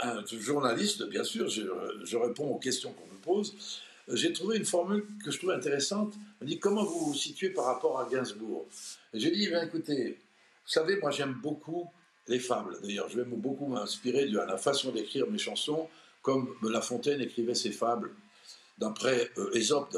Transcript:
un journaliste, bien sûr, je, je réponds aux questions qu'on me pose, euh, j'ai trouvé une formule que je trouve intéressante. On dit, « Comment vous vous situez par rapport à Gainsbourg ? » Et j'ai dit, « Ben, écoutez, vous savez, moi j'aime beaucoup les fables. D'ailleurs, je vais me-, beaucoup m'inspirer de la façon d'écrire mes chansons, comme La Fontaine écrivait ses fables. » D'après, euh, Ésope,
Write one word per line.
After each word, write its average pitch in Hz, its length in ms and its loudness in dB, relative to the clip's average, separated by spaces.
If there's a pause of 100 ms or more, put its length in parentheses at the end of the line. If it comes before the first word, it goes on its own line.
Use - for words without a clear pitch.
un 113 240 -2
journaliste, 127 760 2
bien 104 200 -2
sûr, - 240 0
je, 113 140 -2 (420)
je 107 140 -2
réponds 123 320 0
aux 117 100 -2
questions 127 320 -2
qu'on - 140 -16
me 95 160 -18
pose, 202 340 2 (540)
euh, 123 80 0
j'ai 160 160 4
trouvé 214 240 0
une 165 80 0
formule 196 400 2 (180)
que 147 80 -4
je - 60 -2
trouve 180 140 0
intéressante. 151 600 0 (280)
On 123 40 -8
dit, « 160 140 -2
Comment 202 240 4
vous 165 220 0
vous 147 80 2
situez - 380 -2
par - 120 0
rapport 127 380 2
à 117 80 -2
Gainsbourg ? » 110 580 -2 (460)
Et 113 80 -4
j'ai 147 100 4
dit, « 202 180 2
Ben, 170 160 4
écoutez, 147 540 -2 (460)
vous - 60 -6
savez, 165 280 4
moi 147 120 2
j'aime 139 240 0
beaucoup 156 540 -4 (380)
les 123 120 4
fables. 101 420 -2
D'ailleurs, 101 260 -2
je - 80 -6
vais 123 80 0
me-, 123 140 -4
beaucoup 135 300 -2
m'inspirer 123 600 0
de 104 100 2
la 92 200 0
façon 139 340 2
d'écrire 113 400 0
mes 107 60 -2
chansons, 151 500 -2 (340)
comme 131 400 2
La 110 200 2
Fontaine 135 400 0
écrivait 117 340 0
ses 107 160 0
fables. » 117 400 0 (640)
D'après, 117 600 2
euh, 98 160 0
Ésope, 117 440 4